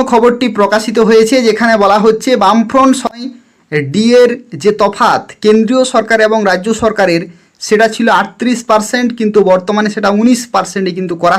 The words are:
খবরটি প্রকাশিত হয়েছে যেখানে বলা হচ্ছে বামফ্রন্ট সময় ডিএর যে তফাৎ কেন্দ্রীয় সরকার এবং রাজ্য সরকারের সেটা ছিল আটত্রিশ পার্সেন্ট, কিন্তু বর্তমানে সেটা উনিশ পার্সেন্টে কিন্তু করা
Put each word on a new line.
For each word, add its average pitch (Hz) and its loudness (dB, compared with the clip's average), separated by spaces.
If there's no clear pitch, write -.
খবরটি 240 2
প্রকাশিত 214 -2
হয়েছে 220 4
যেখানে 226 0
বলা 202 2
হচ্ছে 220 0
বামফ্রন্ট 233 2
সময় 240 -10
ডিএর 233 4
যে 208 2
তফাৎ 196 0
কেন্দ্রীয় 220 2
সরকার 226 0
এবং 220 0
রাজ্য 180 -2
সরকারের 202 0
সেটা 214 0
ছিল 233 -2
আটত্রিশ 233 -4
পার্সেন্ট, 233 0
কিন্তু 214 2
বর্তমানে 208 0
সেটা 202 -2
উনিশ 240 2
পার্সেন্টে 190 -4
কিন্তু 185 -6
করা 175 0